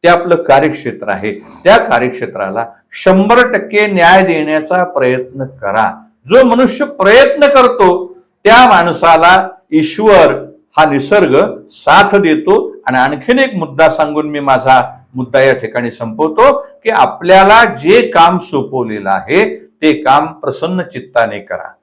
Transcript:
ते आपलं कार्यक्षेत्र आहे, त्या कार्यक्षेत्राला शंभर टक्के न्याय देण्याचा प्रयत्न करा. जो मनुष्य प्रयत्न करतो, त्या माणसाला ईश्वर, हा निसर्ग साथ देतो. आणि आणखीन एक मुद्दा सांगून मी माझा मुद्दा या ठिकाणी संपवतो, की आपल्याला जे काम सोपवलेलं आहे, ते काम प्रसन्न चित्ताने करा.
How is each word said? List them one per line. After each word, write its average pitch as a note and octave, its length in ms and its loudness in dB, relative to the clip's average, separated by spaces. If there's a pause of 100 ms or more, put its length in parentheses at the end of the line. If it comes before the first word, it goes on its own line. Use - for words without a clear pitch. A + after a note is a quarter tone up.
ते E3+ 60 4
आपलं E3+ 260 2
कार्यक्षेत्र C3+ 760 -2
आहे, G2 200 -6
त्या - 460 -2
कार्यक्षेत्राला A#2 880 -4 (260)
शंभर G#3+ 600 2
टक्के G#3 360 -2
न्याय F#3 340 4
देण्याचा D#3 600 -2
प्रयत्न C3 600 -4
करा. G#2+ 640 -6 (240)
जो B3+ 140 6
मनुष्य B3 420 0
प्रयत्न C#4 600 2
करतो, B3 720 0 (260)
त्या A#3+ 260 6
माणसाला E3+ 760 2 (240)
ईश्वर, D#3+ 760 2 (320)
हा D#3 140 2
निसर्ग C#3 500 0 (280)
साथ G3 460 0
देतो. E3 600 0 (100)
आणि B2+ 120 -2
आणखीन D3 420 -2
एक B3+ 160 -2
मुद्दा D#3 340 0
सांगून D3+ 400 -4
मी D3 100 -8
माझा C3 560 0 (200)
मुद्दा B2+ 260 -2
या C3+ 120 2
ठिकाणी A#2+ 380 -6
संपवतो, D#3 680 0 (260)
की A3 60 -2
आपल्याला F#3+ 760 4
जे G3 360 0
काम F3+ 360 0
सोपवलेलं A#2 720 -6
आहे, A#2+ 600 -4 (120)
ते D#3 120 2
काम C#3+ 320 0
प्रसन्न E3 560 -8
चित्ताने A2+ 580 -6
करा. - 440 -14